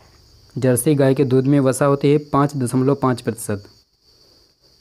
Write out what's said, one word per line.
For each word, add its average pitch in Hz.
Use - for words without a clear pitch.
जर्सी 127
गाय 135
के 139
दूध 127
में 143
वसा 131
होती 139
है 151
पाँच 143
दशमलव 131
पाँच 127
प्रतिशत। 104